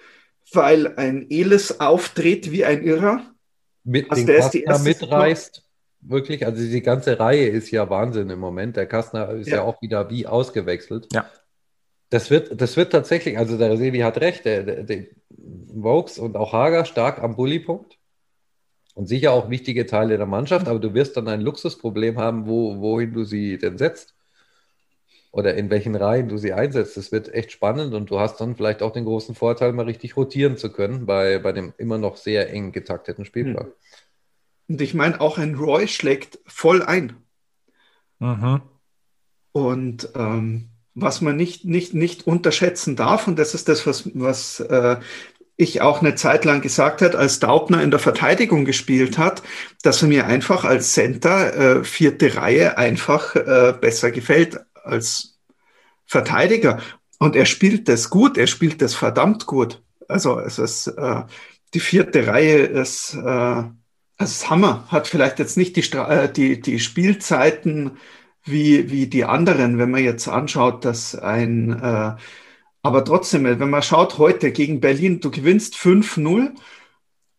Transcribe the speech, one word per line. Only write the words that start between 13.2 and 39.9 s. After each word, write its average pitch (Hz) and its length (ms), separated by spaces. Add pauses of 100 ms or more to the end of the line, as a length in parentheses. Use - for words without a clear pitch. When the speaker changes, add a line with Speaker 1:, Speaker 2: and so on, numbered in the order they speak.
Speaker 2:
also 113 180
der 110 180
Sevi 127 260
hat 117 200
recht, 175 240
der, 107 160
der, 98 220
der 101 220 (240)
Vokes 110 880
und 113 180
auch 107 160
Hager 156 320
stark 123 320
am 117 180
Bulli-Punkt 160 600 (960)
und 98 140
sicher 131 240
auch 113 180
wichtige 123 380
Teile 110 300
der 101 100
Mannschaft, 143 400
aber 117 100
du 107 160
wirst 139 240
dann 113 100
ein 107 140
Luxusproblem 113 760
haben, 113 260
wo, 110 340
wohin 113 340
du 113 100
sie 104 340
denn 92 220
setzt - 340 (1160)
oder 101 240
in 101 160
welchen 104 240
Reihen 110 340
du 107 80
sie 104 160
einsetzt. 120 440
Das 98 140
wird 107 220
echt 113 180
spannend 123 440
und 104 160
du 98 80
hast 107 200
dann 117 160
vielleicht 107 280
auch 110 100
den 120 120
großen 110 280
Vorteil, 120 400
mal 120 120
richtig 117 300
rotieren 135 400
zu 110 160
können 113 360
bei, 98 320
bei 95 120
dem 92 280
immer 113 180
noch 104 200
sehr 104 340
eng 101 220
getakteten 92 520
Spielplan. 123 400
Speaker 1:
Hm. - 80 (920)
Und 151 140
ich 131 120
meine, 165 260
auch 151 200
ein 156 160
Roy 151 320
schlägt - 580
voll 175 380
ein. 147 320 (1040)
Speaker 3:
Mhm. 123 420 (880)
Speaker 1:
Und, 127 640